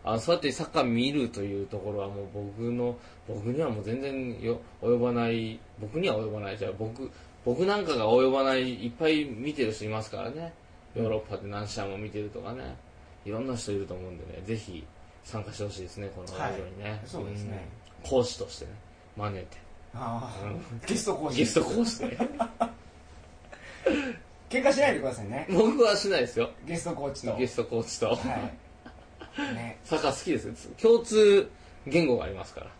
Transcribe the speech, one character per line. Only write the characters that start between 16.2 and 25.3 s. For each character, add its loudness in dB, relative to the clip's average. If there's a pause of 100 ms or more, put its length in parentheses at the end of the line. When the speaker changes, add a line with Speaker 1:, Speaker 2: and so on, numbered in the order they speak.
Speaker 1:
の -10
ラ -4
ジ -6
オ -8
に -12
ね。 -8
Speaker 2:
は -6
い。 -10
そ -10
う -8
で -8
す -8
ね。 -8 (380)
Speaker 1:
う -12
ん。 -10
講 6
師 -2
と -6
し -14
て -10
ね、 -12 (460)
招 -6
い -12
て。 -18 (380)
Speaker 2:
あ -6
ー。 -8
Speaker 1:
う -6
ん。 -8 (240)
Speaker 2:
ゲ 0
ス -2
ト 2
講 -2
師。 0
Speaker 1:
ゲ 6
ス -4
ト 4
講 2
師 -2
で。 -4
Speaker 2:
<laughs> -6 (2250)
喧 0
嘩 8
し 4
な 8
い 2
で -2
く -4
だ 0
さ -8
い -8
ね。 -6